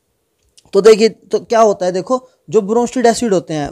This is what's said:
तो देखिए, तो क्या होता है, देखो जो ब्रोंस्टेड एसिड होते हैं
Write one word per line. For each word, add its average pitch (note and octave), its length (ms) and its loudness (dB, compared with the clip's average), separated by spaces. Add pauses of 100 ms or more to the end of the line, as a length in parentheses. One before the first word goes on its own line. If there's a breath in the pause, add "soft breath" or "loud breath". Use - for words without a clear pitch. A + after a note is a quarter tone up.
(720)
तो G3 80 0
देखिए, A3 280 6
तो - 320 -8
क्या A3+ 180 -2
होता G3+ 260 0
है, F3+ 60 -2
देखो F#3+ 360 -6 (220 soft breath)
जो G3+ 140 0
ब्रोंस्टेड A#3 420 -2
एसिड A3+ 280 0
होते E3+ 200 -4
हैं D3 180 -6